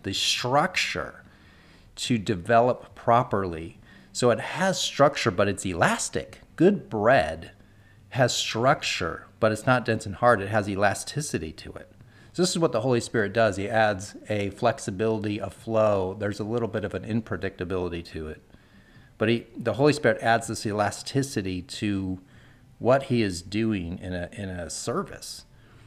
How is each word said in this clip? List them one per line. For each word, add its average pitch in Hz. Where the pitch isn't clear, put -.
the 98
structure -
to -
develop 113
properly. 98
So 123
it 110
has 180
structure, -
but 98
it's 98
elastic. 95
Good 175
bread 101
has 120
structure, -
but 110
it's -
not 127
dense 110
and 98
hard. 120
It 98
has 107
elasticity 98
to -
it. -
So 170
this 180
is -
what 165
the 117
Holy 123
Spirit 101
does. 107
He 95
adds 107
a 101
flexibility, 107
a 95
flow. 104
There's 104
a 107
little 117
bit 104
of 98
an 95
unpredictability 92
to 80
it. 78
But 110
he, 117
the 113
Holy 143
Spirit 123
adds 113
this 110
elasticity 104
to 95
what 131
he 120
is 90
doing 95
in 92
a, 87
in 101
a 85
service. -